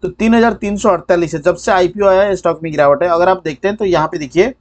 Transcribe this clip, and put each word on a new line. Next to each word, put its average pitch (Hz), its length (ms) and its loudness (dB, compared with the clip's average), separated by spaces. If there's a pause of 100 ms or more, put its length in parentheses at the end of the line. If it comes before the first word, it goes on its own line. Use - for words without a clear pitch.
तो 180 60 -4
तीन 226 240 0
हजार 233 220 4
तीन 208 220 -6
सौ 208 120 0
अड़तालीस 170 440 0
है। 160 80 -6
जब 180 140 0
से 196 160 -4
आईपीओ 190 360 0
आया 190 140 4
है, 202 140 0
stock 165 280 -2
में 160 80 -6
गिरावट 143 320 2
है। 175 60 0
अगर 175 200 2
आप 185 160 0
देखते 156 220 -6
हैं, 208 100 -4
तो 214 80 -4
यहाँ 165 220 0
पे 175 100 -8
देखिए 165 440 0